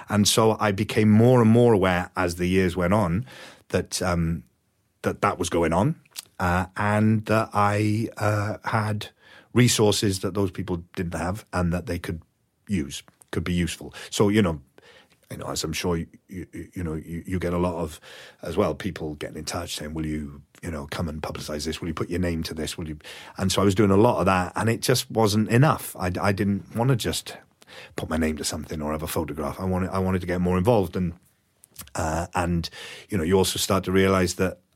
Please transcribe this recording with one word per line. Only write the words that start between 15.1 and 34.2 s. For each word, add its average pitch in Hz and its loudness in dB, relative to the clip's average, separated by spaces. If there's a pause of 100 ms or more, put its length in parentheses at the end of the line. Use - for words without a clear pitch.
you - -12
know, - -10
as - -6
I'm 80 -6
sure 87 -2
you, 82 -6 (220)
you, 90 -12 (260)
you 90 -8
know, 80 -6
you, 80 -10
you 92 -4
get 87 -2
a 87 0
lot 87 0
of, 80 -8 (420)
as 82 -8
well, 87 0
people 80 -8
getting - -12
in 78 -12
touch 85 -8
saying, 80 -10
"Will 80 -6
you, 73 -8 (200)
you 87 -10
know, 73 -10
come 82 -6
and 76 -8
publicize 76 -8
this? 78 -6
Will 85 -6
you 80 -6
put - -6
your 87 -4
name 85 -2
to - -8
this? 78 -8
Will 80 -8
you?" 76 -10 (400)
And 95 0
so 98 0
I 98 4
was 98 4
doing 101 4
a 95 6
lot 107 4
of 87 0
that, 92 2
and 107 0
it 107 -2
just - 0
wasn't 107 2
enough. 123 2
I, 90 -2 (100)
I 101 2
didn't 98 -4
wanna 123 2
just - -6 (600)
put - -8
my 80 -2
name 78 -2
to 73 -10
something 78 -6
or 76 -4
have 76 -4
a 76 -6
photograph. 76 -6
I 92 -6
wanted, 92 0
I 95 -2
wanted 92 0
to 87 -8
get 90 -2
more 90 2
involved. 95 2
And, 90 -2 (800)
uh, 82 -2
and, 87 0 (400)
you 104 -4
know, 80 0
you 92 2
also 95 2
start 95 0
to 92 -2
realize 95 4